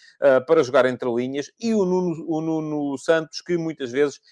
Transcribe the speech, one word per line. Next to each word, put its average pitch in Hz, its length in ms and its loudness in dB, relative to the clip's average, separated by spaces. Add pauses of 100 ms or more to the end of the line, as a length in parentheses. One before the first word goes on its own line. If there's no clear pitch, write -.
(220)
eh, 131 200 6
para 160 200 2
jogar 123 240 4
entre 127 240 -2
linhas, 131 480 -4
e 226 160 -2
o 202 120 2
Nuno, 180 420 -2
o 160 140 -2
Nuno 151 560 -4
Santos, 160 420 -2
que 175 180 -4
muitas 151 340 -6
vezes 139 280 -2 (120)